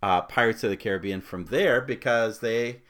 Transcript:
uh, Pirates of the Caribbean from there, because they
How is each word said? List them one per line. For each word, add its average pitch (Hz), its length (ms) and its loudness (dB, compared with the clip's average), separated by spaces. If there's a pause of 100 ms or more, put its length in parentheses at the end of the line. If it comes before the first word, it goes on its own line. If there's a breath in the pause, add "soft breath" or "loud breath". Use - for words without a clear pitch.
uh, 92 200 4
Pirates 113 420 2
of 113 60 0
the 98 80 0
Caribbean 95 420 -4
from 92 280 -10
there, 131 340 2
because 117 580 0
they 120 500 -2